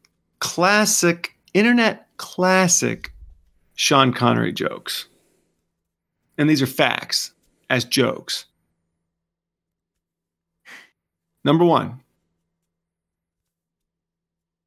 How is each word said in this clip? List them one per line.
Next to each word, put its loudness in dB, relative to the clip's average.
classic, 0
internet 2
classic 0
Sean 2
Connery 0
jokes. -10
And 2
these 2
are 2
facts -4
as -2
jokes. -4
Number 2
one, 0